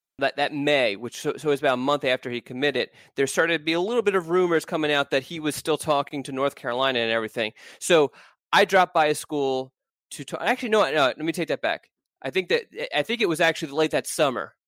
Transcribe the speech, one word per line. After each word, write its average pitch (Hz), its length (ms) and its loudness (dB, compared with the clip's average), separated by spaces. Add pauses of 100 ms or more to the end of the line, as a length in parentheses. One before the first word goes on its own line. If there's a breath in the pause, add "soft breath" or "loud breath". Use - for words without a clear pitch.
(200)
that, 139 180 -2
that 143 160 -2
May, 139 420 2
which 120 260 -12
so, 147 160 -2
so 151 120 -4
it - 20 4
was 135 100 0
about 135 140 2
a - 20 0
month 143 280 0
after 127 260 -2
he 120 100 -6
committed, 131 480 -2 (260 soft breath)
there 139 120 2
started 165 320 0
to 151 40 -18
be 160 100 -2
a 170 80 0
little 226 220 0
bit 196 120 2
of 165 140 -2
rumors 170 360 2
coming 156 260 -2
out 143 200 0
that 135 120 2
he 170 160 -12
was 151 160 -2
still 151 220 -2
talking 143 460 -2
to 147 80 -12
North 135 240 -2
Carolina 127 440 0
and 113 120 0
everything. 110 420 -2 (260 loud breath)
So 156 320 4 (420 loud breath)
I 151 120 6
dropped 185 280 4
by 156 140 4
a 151 80 2
school 135 580 -4 (380)
to - 140 -12
ta-, - 160 -10
actually, 240 280 -2
no, 214 120 4 (100)
no, 147 160 4
let 120 120 -4
me 160 140 -2
take 165 160 -4
that 139 120 -2
back. 95 280 -4 (320)
I 135 100 -8
think 180 180 -2
that, 160 140 0 (320)
I 147 80 2
think 233 180 -4
it 185 80 2
was 160 120 -2
actually 160 320 0
late 156 180 2
that 143 160 -2
summer 127 480 -2 (120)